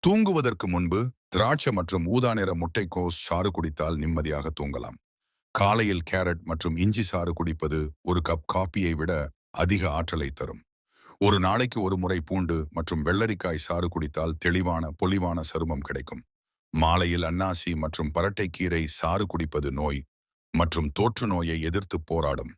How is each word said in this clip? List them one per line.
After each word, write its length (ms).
தூங்குவதற்கு 640
முன்பு 320
திராட்சை 440
மற்றும் 340
ஊதா 260
நிற 220
முட்டைக்கோஸ் 640
சாறு 320
குடித்தால் 460
நிம்மதியாக 520
தூங்கலாம். 480
காலையில் 500
கேரட் 380
மற்றும் 340
இஞ்சி 260
சாறு 300
குடிப்பது 460
ஒரு 200
கப் 260
காப்பியை 480
விட 160
அதிக 380
ஆற்றலை 400
தரும். 320
ஒரு 180
நாளைக்கு 420
ஒரு 160
முறை 220
பூண்டு 380
மற்றும் 320
வெள்ளரிக்காய் 600
சாறு 240
குடித்தால் 480
தெளிவான, 540
பொலிவான 500
சருமம் 440
கிடைக்கும். 380
மாலையில் 520
அன்னாசி 500
மற்றும் 380
பரட்டைக்கீரை 760
சாறு 380
குடிப்பது 440
நோய் 300
மற்றும் 380
தோற்று 360
நோயை 340
எதிர்த்து 380
போராடும். 580